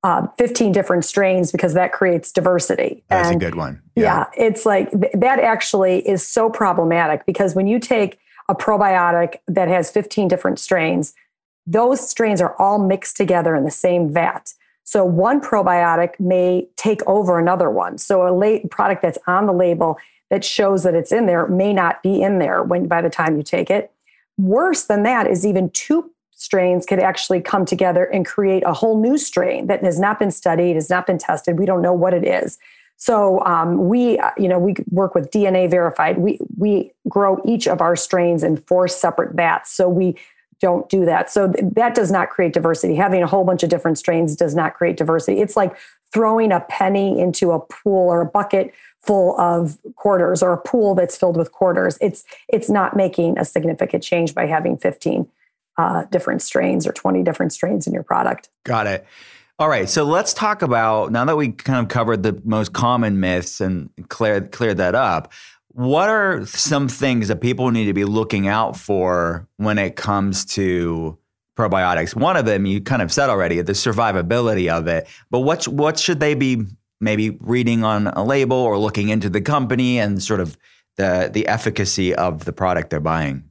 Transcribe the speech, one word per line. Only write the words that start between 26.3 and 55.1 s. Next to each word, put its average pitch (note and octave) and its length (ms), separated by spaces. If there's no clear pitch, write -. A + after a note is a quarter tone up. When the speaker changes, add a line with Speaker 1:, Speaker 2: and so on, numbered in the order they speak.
Speaker 1:
strains F3+ 460
could F#3+ 140
actually F#3+ 400
come F3+ 240
together F3+ 400
and F#3 200
create F#3+ 400
a F3 80
whole A3 280
new B3+ 180
strain F3+ 480
that F#3+ 160
has F3 160
not G3+ 220
been G3+ 100
studied, F3 440
has D#3 140
not F3+ 160
been F3+ 140
tested. E3+ 400
We G3 80
don't F3+ 160
know F3 100
what F3+ 220
it F3 100
is. - 340
So, G3+ 480
um, F3 440
we, A#3+ 320
uh, - 180
you F#3+ 80
know, F3+ 120
we F3+ 180
work F#3 260
with D3+ 160
D G3+ 160
N F#3 80
A F#3 100
Verified. E3+ 520
We, F#3 200
we G3+ 360
grow G3 360
each A#3 220
of D#3+ 140
our E3+ 160
strains F3 480
in D#3 120
four F3+ 300
separate E3+ 480
vats. E3 380
So F#3 160
we F3+ 280
don't F3 280
do F#3+ 160
that. D#3+ 260
So F#3+ 220
th-, F#3 220
that A#3 220
does G3 160
not F#3+ 180
create G3+ 220
diversity. E3 420
Having F#3 300
a - 20
whole F#3+ 180
bunch F3+ 200
of E3+ 40
different D#3+ 300
strains E3 380
does D3 180
not D#3+ 200
create F3 220
diversity. E3 440
It's G#3 160
like G3 200
throwing A3 400
a F3 80
penny G3 600
into F3+ 300
a E3 80
pool F#3+ 500
or E3+ 120
a E3+ 60
bucket G3 460
full F#3+ 400
of E3+ 380
quarters F3+ 460
or F3+ 100
a E3+ 60
pool G#3 360
that's F3+ 220
filled F3 200
with E3 160
quarters. F#3 480
It's, - 240
it's A3+ 200
not G3+ 280
making F#3 420
a - 60
significant E3 600
change E3 300
by F3 120
having E3 300
fifteen, - 520